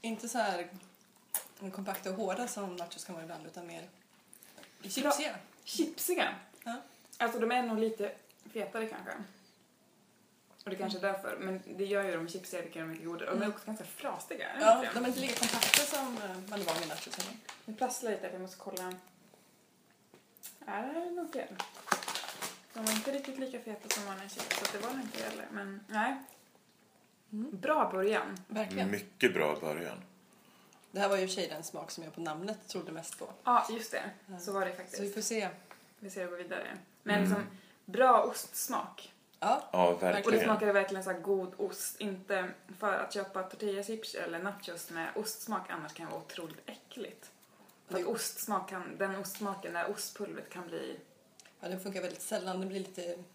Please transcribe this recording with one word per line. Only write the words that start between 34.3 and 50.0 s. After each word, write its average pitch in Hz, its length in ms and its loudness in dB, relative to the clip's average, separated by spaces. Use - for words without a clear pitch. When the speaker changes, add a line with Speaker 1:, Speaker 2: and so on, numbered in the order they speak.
Speaker 2:
Så 185 140 -4
var 196 140 4
det 180 60 -2
faktiskt. 185 240 -10
Speaker 1:
Så 202 60 -2
vi 202 100 0
får 220 80 -2
se. 208 280 0
Speaker 2:
Vi 196 120 -12
ser 190 100 -8
hur 180 100 -4
det 175 60 -8
går 180 60 -8
vidare. - 360 -6
Men 208 120 4
Speaker 3:
Mm. 190 140 8
Speaker 2:
liksom, 202 180 4
bra - 380 10
ostsmak. - 880 -4
Speaker 1:
Ja. 220 320 4
Speaker 3:
Ja, 90 180 10
Speaker 1:
Verkligen. - 40 6
Speaker 2:
Och - 60 -2
det - 120 6
Speaker 3:
verkligen. 214 140 8
Speaker 2:
smakar 214 280 6
verkligen 190 320 4
så 190 80 -2
här 175 80 -2
god 190 360 2
ost. - 440 -4
Inte 190 500 -2
för 208 140 2
att - 220 0
köpa 190 280 -2
tortillachips 202 720 -4
eller 170 240 -4
nachos 185 520 -6
med 165 240 -4
ostsmak 202 560 -4
annars 160 220 -8
kan 165 140 -10
vara - 140 -6
otroligt 160 460 -10
äckligt. - 640 -12
För - 60 -6
att 180 60 2
Speaker 1:
Det 175 60 0
Speaker 2:
ostsmak 190 640 0
kan, 180 300 -6
den 190 180 2
ostsmaken, 196 560 -4
det 170 60 0
här 170 120 0
ostpulvret 170 600 -6